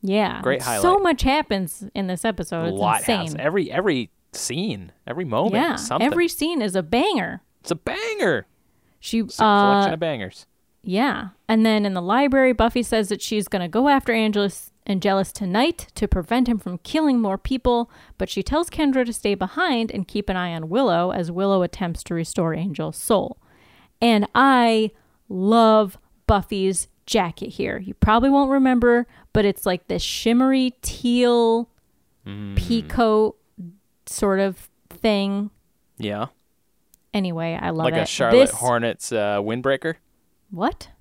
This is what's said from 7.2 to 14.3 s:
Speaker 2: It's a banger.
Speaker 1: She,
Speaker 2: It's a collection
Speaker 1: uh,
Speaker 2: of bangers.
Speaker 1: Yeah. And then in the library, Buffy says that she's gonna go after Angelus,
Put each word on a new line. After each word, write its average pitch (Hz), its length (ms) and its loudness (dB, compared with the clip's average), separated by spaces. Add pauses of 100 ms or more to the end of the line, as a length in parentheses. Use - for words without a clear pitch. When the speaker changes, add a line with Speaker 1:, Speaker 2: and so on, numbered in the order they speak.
Speaker 2:
It's - 100 -6
a 170 40 -2
banger. 359 720 -4 (520)
Speaker 1:
She, - 200 -4
Speaker 2:
It's - 200 -6
a 233 40 4
collection 202 480 4
Speaker 1:
uh, - 20 -2
Speaker 2:
of 160 60 -6
bangers. 139 460 -6 (380)
Speaker 1:
Yeah. 208 460 -2 (180)
And 226 180 4
then 214 200 2
in 202 80 -2
the 180 80 -4
library, 254 520 4
Buffy 233 280 2
says 220 280 -2
that 202 120 -4
she's 208 260 -4
gonna 180 220 -4
go 226 180 2
after 269 260 2
Angelus, 208 580 -2 (160)